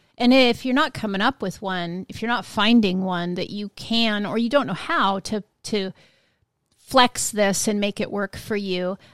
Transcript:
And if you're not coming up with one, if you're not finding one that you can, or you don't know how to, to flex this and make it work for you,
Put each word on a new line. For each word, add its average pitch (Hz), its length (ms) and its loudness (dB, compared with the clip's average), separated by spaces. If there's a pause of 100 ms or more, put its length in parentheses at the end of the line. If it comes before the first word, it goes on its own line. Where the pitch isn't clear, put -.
(180)
And 247 160 4
if 254 320 4
you're 254 100 0
not 302 180 0
coming 196 280 -4
up 240 200 -2
with 190 200 -8
one, 180 480 -6
if - 120 -12
you're 220 80 -4
not 226 160 -4
finding 208 560 4
one 180 340 -2
that 180 140 -6
you 208 200 -8
can, 220 560 -2
or 196 120 -4
you 233 120 0
don't 277 180 2
know 196 60 -4
how 196 480 0
to, 214 220 -6 (200)
to 190 280 -4 (880)
flex - 540 2
this 202 360 2
and 208 120 0
make 202 200 -2
it 202 120 -4
work 202 240 -6
for - 200 -6
you, 185 420 -4 (160)